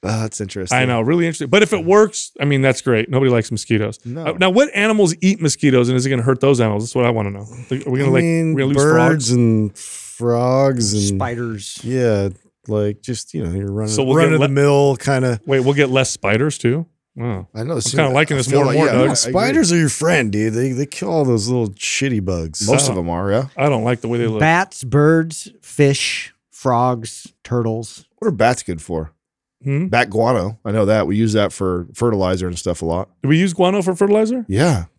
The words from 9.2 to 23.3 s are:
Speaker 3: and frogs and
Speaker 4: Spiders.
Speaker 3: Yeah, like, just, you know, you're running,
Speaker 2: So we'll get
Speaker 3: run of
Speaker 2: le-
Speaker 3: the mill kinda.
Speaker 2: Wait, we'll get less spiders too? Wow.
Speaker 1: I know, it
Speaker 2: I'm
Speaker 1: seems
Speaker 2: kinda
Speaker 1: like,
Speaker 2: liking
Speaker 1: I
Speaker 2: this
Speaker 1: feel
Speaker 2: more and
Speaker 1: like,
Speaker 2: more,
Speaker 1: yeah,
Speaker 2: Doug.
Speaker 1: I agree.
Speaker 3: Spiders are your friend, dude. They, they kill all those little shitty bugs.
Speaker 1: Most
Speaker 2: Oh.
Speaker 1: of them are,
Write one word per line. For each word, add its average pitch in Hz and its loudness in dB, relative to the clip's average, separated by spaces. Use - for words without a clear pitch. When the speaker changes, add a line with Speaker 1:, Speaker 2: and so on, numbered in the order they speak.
Speaker 3:
and 113 2
frogs 120 -2
and 104 0
Speaker 4:
Spiders. 117 -8
Speaker 3:
Yeah, 113 0
like, 104 -4
just, - -10
you 147 -6
know, 82 -6
you're 98 -6
running, 107 -4
Speaker 2:
So 135 0
we'll 131 2
get 165 6
Speaker 3:
run 156 2
of 156 2
Speaker 2:
le- 143 2
Speaker 3:
the 135 -2
mill 143 4
kinda. 127 0
Speaker 2:
Wait, 135 0
we'll 135 2
get 139 2
less 131 0
spiders 113 -2
too? 143 -2
Wow. 104 -8
Speaker 1:
I 110 -10
know, 147 -6
it - -4
Speaker 2:
I'm 123 -4
Speaker 1:
seems - -4
Speaker 2:
kinda 156 2
Speaker 1:
like, 127 0
Speaker 2:
liking 151 2
Speaker 1:
I - 0
Speaker 2:
this 123 -2
Speaker 1:
feel 139 2
Speaker 2:
more - 2
and 147 2
Speaker 1:
like, - -
Speaker 2:
more, 156 4
Speaker 1:
yeah, 123 2
Speaker 2:
Doug. 120 4
Speaker 1:
I 127 6
agree. 139 2
Speaker 3:
Spiders 202 2
are 175 2
your 160 4
friend, 147 0
dude. 107 0
They, 127 -2
they 135 -4
kill 190 -8
all 160 2
those 113 2
little 120 0
shitty 117 -4
bugs. 87 -4
Speaker 1:
Most 135 2
Speaker 2:
Oh. - -2
Speaker 1:
of - -2
them 85 -4
are, 92 -4